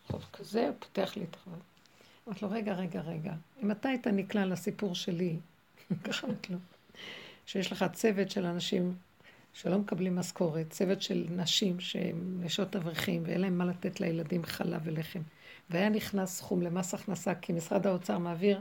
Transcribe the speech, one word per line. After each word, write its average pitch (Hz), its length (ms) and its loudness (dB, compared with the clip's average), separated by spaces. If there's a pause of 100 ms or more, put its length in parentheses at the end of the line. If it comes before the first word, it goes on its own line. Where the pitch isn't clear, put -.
חוב - 260 -4
כזה", 208 340 0
הוא 277 120 -2
פותח - 380 -2
לי 196 120 -4
את - 60 -14
החוב. - 180 -14 (760)
אמרתי 214 180 -4
לו, 190 60 -2
"רגע, 214 220 -2
רגע, 180 280 -2
רגע, 160 320 -4 (300)
אם 208 80 4
אתה 214 180 0
היית 247 180 0
נקלע 196 380 4
לסיפור 185 500 0
שלי", 175 400 0 (340)
<laughs> - 340 -6
ככה - 240 -2
אמרתי - 260 -4
לו, 180 60 -2 (840)
"שיש 185 260 -2
לך 190 220 2
צוות 196 380 4
של 190 140 2
אנשים 180 500 2 (580)
שלא 185 260 2
מקבלים 185 360 2
משכורת, 165 540 0
צוות 190 320 2
של 175 280 0
נשים 180 500 2
שהן 175 360 -2 (240)
נשות 185 360 -2
אברכים 170 500 0
ואין 175 160 0
להם 185 160 2
מה 180 80 2
לתת 180 340 -2
לילדים 165 460 0
חלב 170 380 -2
ולחם. 160 380 -4 (480)
והיה 185 200 4
נכנס 196 480 0
סכום 180 240 0
למס 175 320 0
הכנסה, 190 420 -2
כי - 180 -4
משרד 180 340 2
האוצר 185 300 2
מעביר 175 440 4